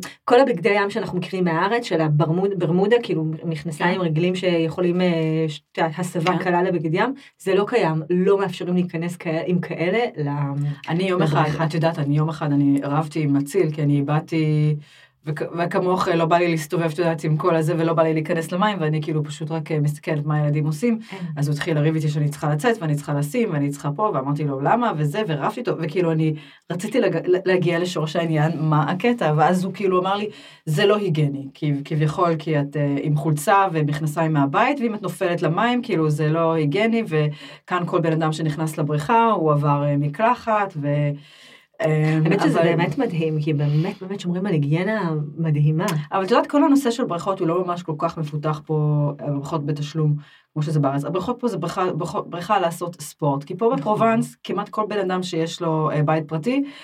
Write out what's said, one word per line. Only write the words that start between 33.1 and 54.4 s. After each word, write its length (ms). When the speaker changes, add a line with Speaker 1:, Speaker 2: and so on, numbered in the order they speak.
Speaker 2:
חולצה 580
ומכנסיים 600
מהבית, 460
ואם 160
את 60
נופלת 400
למים, 400
כאילו, 280
זה 200
לא 240
היגייני, 540
וכאן 800
כל 140
בן 120
אדם 200
שנכנס 460
לבריכה, 540
הוא 200
עבר, 340
אה, 120
מקלחת", 840
ו-, 300
אה, 420
Speaker 1:
האמת 180
שזה 200
Speaker 2:
אבל 80
Speaker 1:
באמת 280
מדהים, 440
כי 120
באמת, 480
באמת 180
שומרים 260
על 80
היגיינה 580
מדהימה. 480
Speaker 2:
אבל 120
את 80
יודעת, 160
כל 160
הנושא 280
של 140
בריכות 340
הוא 80
לא 180
ממש 180
כל 140
כך 200
מפותח 480
פה, 460
אה, 100
בריכות 340
בתשלום, 500
כמו 100
שזה 160
בארץ. 260
הבריכות 340
פה 80
זה 100
בריכה, 360
בריכות, 360
בריכה 300
לעשות 420
ספורט, 420
כי 140
פה 80
Speaker 1:
נכון. 140
Speaker 2:
בפרובנס, 640